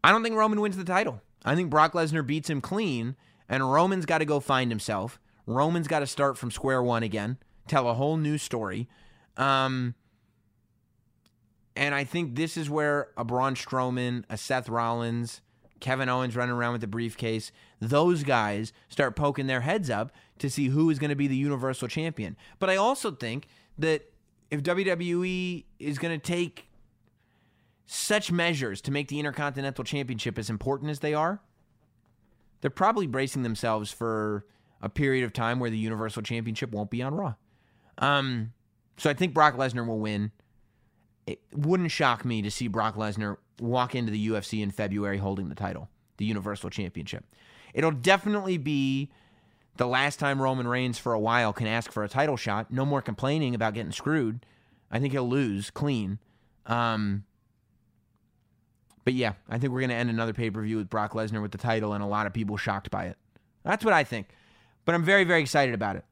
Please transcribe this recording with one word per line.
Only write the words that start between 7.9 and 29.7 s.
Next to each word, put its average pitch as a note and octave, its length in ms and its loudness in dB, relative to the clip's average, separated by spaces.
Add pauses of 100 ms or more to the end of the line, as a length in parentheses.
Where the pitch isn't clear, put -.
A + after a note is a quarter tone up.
whole D3 220 0
new D3+ 200 0
story. A2 520 -6 (480)
Um, C3 580 0 (1800)
and C#3+ 200 0
I C#3 100 0
think D3+ 300 -4
this D#3+ 220 -2
is D3+ 120 -4
where D3 480 0
a A#2 80 -4
Braun B2+ 300 0
Strowman, B2 760 -2
a A2+ 80 -6
Seth B2+ 320 -2
Rollins, A#2 720 -2 (380)
Kevin C3 300 0
Owens B2+ 280 0
running B2 180 0
around A#2+ 180 0
with A#2 80 -4
the A#2 60 -6
briefcase, A2+ 680 -4 (280)
those D3 440 4
guys A2 480 0 (160)
start C3 260 0
poking C#3+ 320 0
their C3 140 0
heads E3 280 0
up A2+ 220 -2 (280)
to C#3 120 -2
see C#3+ 180 0
who D3+ 220 4
is C#3+ 80 0
gonna D3 180 0
be C#3+ 120 0
the C3+ 80 0
Universal C3 520 -2
Champion. D#3 480 -6 (220)
But F#3+ 100 0
I F#3+ 80 4
also A3 360 0
think B2 340 -6 (320)
that D#3 320 0 (400)
if D3 120 -2
W F3 220 0
W F3 400 0
E F#3 420 -4 (120)
is C#3+ 200 -4
gonna E3 200 -2
take F3 500 -4 (1160)
such - 480 -2
measures D3+ 480 0
to C#3 100 -4
make C#3+ 160 -2
the D3 140 -4
Intercontinental C#3 640 -4